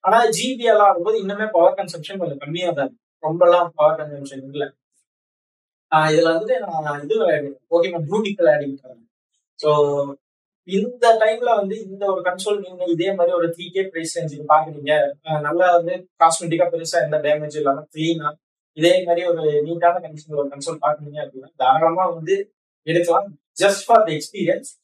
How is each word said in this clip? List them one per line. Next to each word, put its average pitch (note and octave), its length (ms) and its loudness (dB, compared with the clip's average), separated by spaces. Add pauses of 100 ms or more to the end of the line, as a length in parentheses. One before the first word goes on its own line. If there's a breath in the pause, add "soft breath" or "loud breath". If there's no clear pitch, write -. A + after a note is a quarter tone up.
ஆனா, A3 260 4
ஜி B3+ 260 -2
பி A#3 80 -8
எல் G#3+ 160 4
ஆடும்போது G3 400 4
இன்னுமே G3+ 320 -4
பவர் F3 220 4
கன்சம்ப்ஷன் F#3 440 -8
கொஞ்சம் D#3 200 -6
கம்மியா E3 340 -4
தான் C#3+ 140 -2
இருக்கு. - 420 -12
ரொம்பலாம் F3 480 4
பவர் D#3 240 2
கன்சம்ப்ஷன் C#3 440 -12
இல்ல. C#3 200 -8 (1300)
ஆஹ், D#3 180 4
இதுல E3 200 4
வந்துட்டு - 300 0
நான் D3+ 440 -6
இது - 120 -2
விளையாடுவேன், D3 420 -2 (120)
Pokemon E3+ 360 0
Blue G3+ 160 -2
Tick G#3 160 -6
விளையாடிட்டு D3 460 0
இருந்தேன். B2+ 260 -20 (500)
So, D3+ 100 0 (1000)
இந்த A3+ 520 2
டைம்ல A3+ 360 2
வந்து G3+ 260 -2
இந்த G3 240 -10
ஒரு F#3 160 -2
கன்சோல் F#3+ 380 -2
நீங்க F3+ 260 -10
இதே E3+ 280 -2
மாதிரி F3 240 2
ஒரு E3 100 0
த்ரீ E3+ 240 -8
கே F#3+ 120 -2
பிரைஸ் E3 340 -8
ரேஞ்சுக்கு D3 300 -8
பாக்குறீங்க, D3+ 440 0 (320)
ஆஹ், D3+ 180 -2
நல்லா F3 340 2
வந்து F3 180 2 (240)
காஸ்மெட்டிக்கா E3 500 2
பெருசா E3 360 -2
எந்த D3+ 140 -2
டேமேஜ் D3+ 380 -2
இல்லாம C#3 360 -2
கிளீனா D#3+ 380 -4 (480)
இதே F3 260 4
மாதிரி E3+ 220 0
ஒரு D3+ 360 0
நீட்டான E3+ 380 0
கண்டிஷன்ல D#3 360 -14
ஒரு C#3+ 120 -2
கன்சோல் C#3+ 340 -10
பாக்குறீங்க D3+ 360 -4
அப்படின்னா C3 380 -14
தாராளமா D#3+ 500 2
வந்து E3+ 300 -2 (520)
எடுக்கலாம், E3 400 0 (340)
just G3+ 240 2
for A#3 120 6
the F3 160 4
experience. E3+ 560 -4 (140)